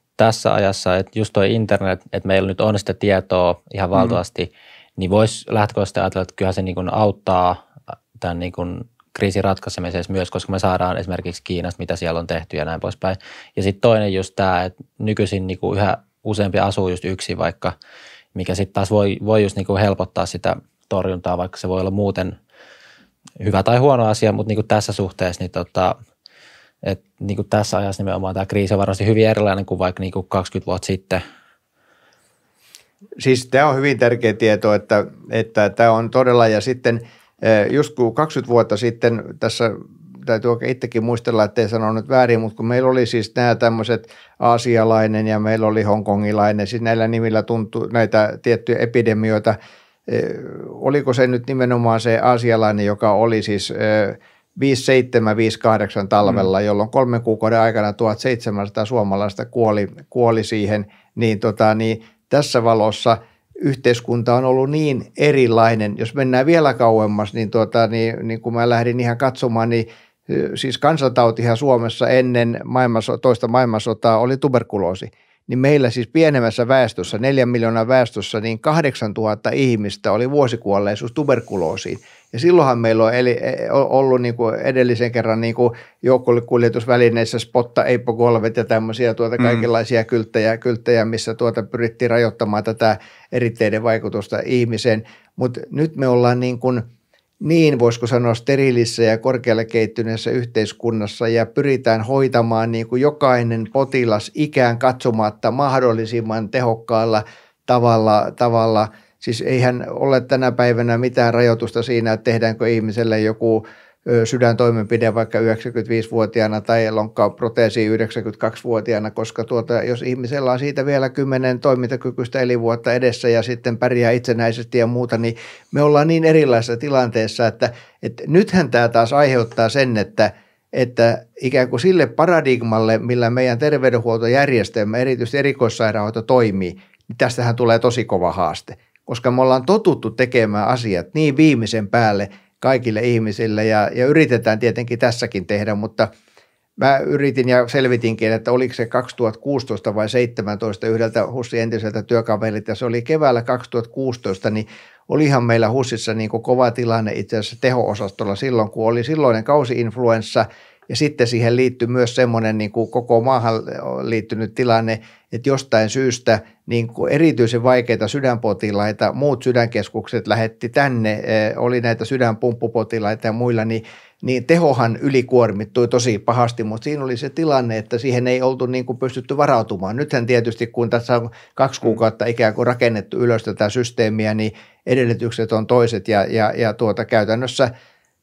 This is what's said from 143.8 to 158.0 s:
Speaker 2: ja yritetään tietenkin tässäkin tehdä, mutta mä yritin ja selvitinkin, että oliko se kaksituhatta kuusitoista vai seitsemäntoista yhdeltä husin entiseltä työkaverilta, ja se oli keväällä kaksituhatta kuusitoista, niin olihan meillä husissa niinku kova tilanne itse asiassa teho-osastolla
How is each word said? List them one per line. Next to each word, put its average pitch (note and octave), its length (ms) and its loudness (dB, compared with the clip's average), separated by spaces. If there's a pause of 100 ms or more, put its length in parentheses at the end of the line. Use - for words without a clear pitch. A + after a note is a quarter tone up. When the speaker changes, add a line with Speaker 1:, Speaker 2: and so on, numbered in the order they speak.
Speaker 2:
ja B2 120 0
yritetään A#2+ 540 2
tietenkin A#2 400 -2
tässäkin A2+ 460 -2
tehdä, G#2 300 -2
mutta A2 320 -2 (680)
mä C3+ 220 4
yritin C#3 520 0
ja B2+ 180 4
selvitinkin, A#2 640 0
että A2+ 200 -2
oliko B2+ 220 0
se A#2 120 -4
kaksituhatta A#2+ 540 -4
kuusitoista A#2+ 560 -4
vai G#2+ 140 -2
seitsemäntoista A2+ 800 -2
yhdeltä A2+ 400 -2
husin A#2+ 340 -6
entiseltä A2 420 -4
työkaverilta, A2 680 -2
ja G#2 40 -4
se B2+ 100 -8
oli A#2 160 -2
keväällä C3+ 400 2
kaksituhatta A#2+ 500 -4
kuusitoista, A#2+ 580 -6
niin G#2+ 180 -4 (420)
olihan C#3 340 2
meillä A#2 280 2
husissa A#2+ 420 -2
niinku A2 260 -4
kova B2 320 2
tilanne A2+ 420 -2
itse A2 240 -6
asiassa A2 240 -8
teho-osastolla G#2+ 760 -2